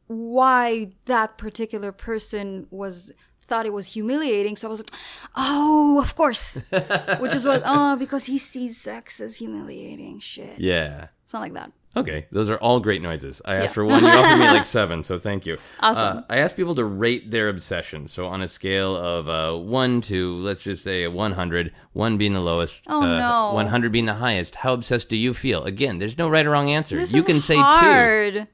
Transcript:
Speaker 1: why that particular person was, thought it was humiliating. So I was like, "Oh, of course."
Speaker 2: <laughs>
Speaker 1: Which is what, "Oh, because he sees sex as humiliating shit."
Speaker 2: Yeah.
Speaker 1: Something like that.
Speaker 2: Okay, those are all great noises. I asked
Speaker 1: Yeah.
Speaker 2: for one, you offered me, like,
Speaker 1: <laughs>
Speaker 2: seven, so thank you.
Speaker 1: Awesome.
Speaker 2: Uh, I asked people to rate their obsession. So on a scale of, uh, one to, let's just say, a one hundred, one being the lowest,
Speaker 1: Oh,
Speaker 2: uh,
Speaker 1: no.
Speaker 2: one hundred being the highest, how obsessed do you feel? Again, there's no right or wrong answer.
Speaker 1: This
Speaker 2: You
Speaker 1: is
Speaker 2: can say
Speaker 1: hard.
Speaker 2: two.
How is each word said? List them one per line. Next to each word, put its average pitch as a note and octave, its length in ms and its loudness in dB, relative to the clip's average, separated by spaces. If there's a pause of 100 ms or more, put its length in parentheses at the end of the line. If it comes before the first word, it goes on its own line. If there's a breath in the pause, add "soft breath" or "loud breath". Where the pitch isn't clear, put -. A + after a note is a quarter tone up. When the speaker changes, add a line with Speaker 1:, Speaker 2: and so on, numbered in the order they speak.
Speaker 1:
why A#3 840 0 (140)
that A3 320 0
particular G#3+ 540 -8
person G3+ 760 -8
was, F#3+ 420 -12 (360)
thought A3+ 180 -2
it G#3 80 -4
was G3+ 200 -6
humiliating. G#3+ 640 0
So A3+ 120 -8
I A3 40 -8
was A3 80 -8
like, - 220 -10 (340 loud breath)
"Oh, D4 680 4
of - 140 -2
course." - 400 0
Speaker 2:
<laughs> F#3 640 -2
Speaker 1:
Which B3+ 160 0
is B3+ 100 -2
what, C4+ 200 4
"Oh, C#4+ 320 4
because C#4 280 -4
he C4+ 120 -2
sees B3 420 -8
sex A3+ 420 -14
as A3 160 -12
humiliating - 840 -12
shit." - 400 -16
Speaker 2:
Yeah. D#2+ 480 -2 (180)
Speaker 1:
Something - 280 -10
like - 100 -12
that. - 80 -20 (240)
Speaker 2:
Okay, - 360 -6
those G#2+ 200 -2
are A2 80 -2
all A#2+ 200 2
great G2+ 220 -2
noises. D2+ 420 -8
I G2 120 -4
asked F#2+ 80 0
Speaker 1:
Yeah. G2 80 -2
Speaker 2:
for G#2 140 -2
one, C#4 180 6
you D4 40 8
offered E4 320 8
me, D#4+ 60 6
like, C#4+ 200 6
Speaker 1:
<laughs> - 140 -2
Speaker 2:
seven, E2+ 220 -2
so F2+ 160 -6
thank G2 300 -4
you. D#2+ 100 -6 (220 loud breath)
Speaker 1:
Awesome. A#2 400 2
Speaker 2:
Uh, - 100 -16
I A#2+ 80 0
asked D#3+ 180 0
people F3 200 -2
to A#2+ 100 0
rate A2 460 -2
their A2 180 0
obsession. E2 580 -8
So F2+ 200 -8
on F#2+ 160 -6
a F2+ 40 -6
scale F#2+ 480 -2
of, F2 320 -4
uh, D#2+ 300 -2
one A#2+ 440 0
to, F#2 360 -4
let's F#2+ 240 -6
just G2 220 -8
say, F#2 220 -4
a E2+ 60 -2
one G2 200 -4
hundred, F2 420 -4 (200 soft breath)
one A2 260 -2
being G#2 140 2
the F#2 60 -2
lowest, E2+ 480 -2
Speaker 1:
Oh, D4 140 -2
Speaker 2:
uh, E2+ 180 2
Speaker 1:
no. G#3+ 360 0
Speaker 2:
one G#2+ 100 0
hundred A#2 260 0
being A2+ 140 0
the G#2+ 80 -2
highest, G#2+ 440 -2
how B2+ 160 0
obsessed A#2+ 360 -2
do A2+ 80 0
you A#2+ 160 2
feel? F#2+ 300 -2
Again, G2+ 340 -2
there's A2 220 -6
no E3 100 0
right D#3 160 4
or D3+ 60 2
wrong C#3+ 180 2
answer. D3+ 280 -2
Speaker 1:
This F4 160 -2
Speaker 2:
You D#4+ 80 6
Speaker 1:
is F4+ 40 4
Speaker 2:
can D3+ 160 4
say - 160 4
Speaker 1:
hard. C4 760 6
Speaker 2:
two. G#3 180 -6